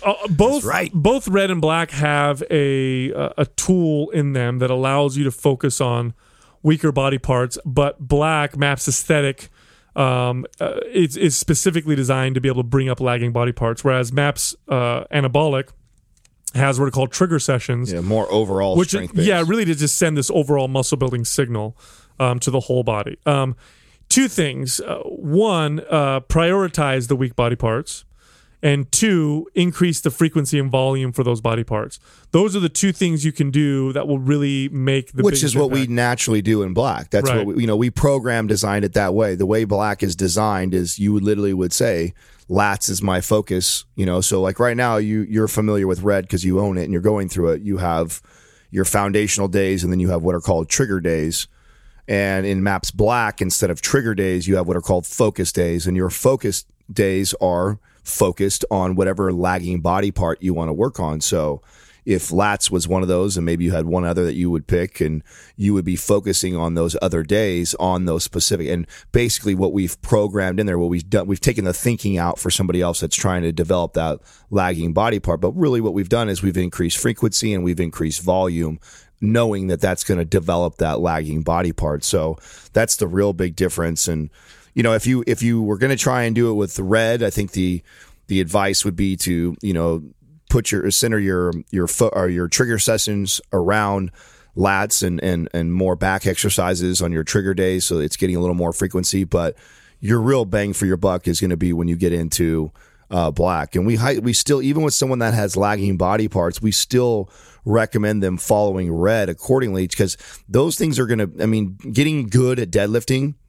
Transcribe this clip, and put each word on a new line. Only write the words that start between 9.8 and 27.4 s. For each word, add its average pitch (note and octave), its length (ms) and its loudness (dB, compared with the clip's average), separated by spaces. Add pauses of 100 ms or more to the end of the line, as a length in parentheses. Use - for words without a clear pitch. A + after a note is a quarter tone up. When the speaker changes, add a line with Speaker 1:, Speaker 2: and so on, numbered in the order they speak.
Speaker 1:
um, B2+ 500 0 (140)
uh, - 180 -2 (120)
is, E3 260 2
is D#3 200 2
specifically D#3 600 0
designed C3 400 0
to C3 40 0
be C3 80 0
able B2+ 140 0
to A#2+ 60 -4
bring C3 200 2
up B2+ 120 -2
lagging A#2+ 320 0
body A#2+ 200 0
parts, A#2 320 -2
whereas B2+ 280 0
maps, C#3+ 420 0 (140)
uh, B2 440 0
anabolic C#3+ 560 2 (840)
has C3 240 2
what C#3 80 2
are C3+ 60 0
called C3 180 0
trigger E3+ 300 2
sessions. B2 520 -2
Speaker 3:
Yeah, E2+ 100 -4
more G#2 280 0
overall G2 460 2
Speaker 1:
Which, F3 140 4
Speaker 3:
strength - 260 -4
Speaker 1:
yeah, F3+ 240 4
Speaker 3:
based. E3 100 0
Speaker 1:
really A3 140 2
to E3 100 0
just D3 240 -2
send D#3 180 2
this C#3 140 -2
overall C#3 380 2
muscle C3+ 280 0
building B2 280 -2
signal, A#2 520 -2 (440)
um, B2 180 2
to B2+ 140 -2
the C3 80 2
whole B2+ 240 0
body. A2+ 420 -2
Um, C3+ 300 0 (520)
two C4 200 4
things. C3+ 520 -2
Uh, - 240 -6
one, D#3+ 760 0 (100)
uh, C#3 300 2
prioritize D#3+ 880 0
the C#3 80 2
weak B2 180 -2
body A#2+ 220 0